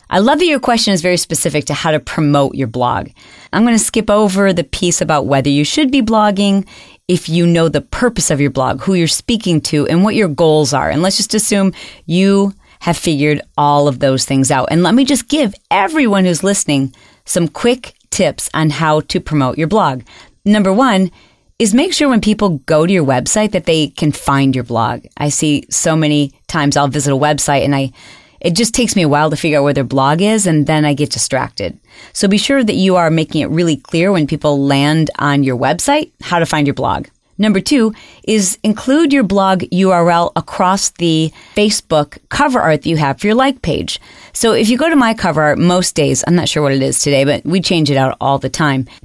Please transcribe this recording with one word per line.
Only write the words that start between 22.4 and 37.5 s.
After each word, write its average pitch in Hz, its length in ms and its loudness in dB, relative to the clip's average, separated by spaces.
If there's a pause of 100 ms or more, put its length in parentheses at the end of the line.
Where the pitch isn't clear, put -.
go 156 200 2
to 185 80 2
your 170 120 2
website 135 460 0
that 180 140 -4
they 160 220 0
can 147 240 -2
find 139 420 0
your 127 100 -4
blog. 120 420 -4 (120)
I 147 120 -4
see 147 400 -2
so - 260 -2
many 147 380 0 (140)
times 143 300 -2
I'll 143 100 2
visit 139 260 -2
a 135 40 0
website 147 480 0
and 143 100 0
I, 135 160 -2 (480)
it - 160 -2
just 220 200 -2
takes 233 200 0
me 196 60 2
a 156 80 2
while 147 220 2
to 156 40 -2
figure 151 220 0
out 139 60 2
where 143 100 2
their 139 100 0
blog 135 380 0
is, 208 240 0
and 156 220 2
then 151 180 2
I 147 80 0
get 143 160 -2
distracted. - 680 -6 (340)
So - 140 -2
be 196 100 4
sure 277 260 0
that 208 120 0
you 185 200 2
are 170 140 2
making 160 320 0
it 110 80 -4
really 160 280 0
clear 175 340 -2
when 160 160 0
people 147 360 0
land 143 540 2
on 143 260 0
your 131 140 -2
website 175 540 -2 (100)
how - 160 -2
to 165 80 0
find 151 220 0
your 143 80 -2
blog. 117 320 -4 (320)
Number 202 200 2